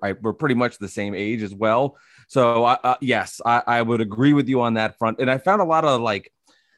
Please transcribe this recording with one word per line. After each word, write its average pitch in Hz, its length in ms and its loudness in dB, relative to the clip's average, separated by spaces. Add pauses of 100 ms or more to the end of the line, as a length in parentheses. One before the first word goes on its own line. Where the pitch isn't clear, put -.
I, 98 80 -4
we're 104 220 -6
pretty 139 220 -2
much 120 220 -2
the 98 120 -12
same 101 260 -8
age 107 260 -6
as 101 140 -10
well. 113 420 0 (300)
So 117 380 2
I, 123 80 4 (100)
uh, 127 180 2
yes, 113 420 -2
I, 120 220 2
I 120 160 2
would 117 200 0
agree 113 320 2
with 135 160 2
you 131 120 2
on 117 140 0
that 110 240 -2
front. 113 200 -2
And 131 120 0
I 131 80 0
found 196 220 2
a 180 40 0
lot 160 200 0
of, 131 160 2
like, 104 300 -4 (460)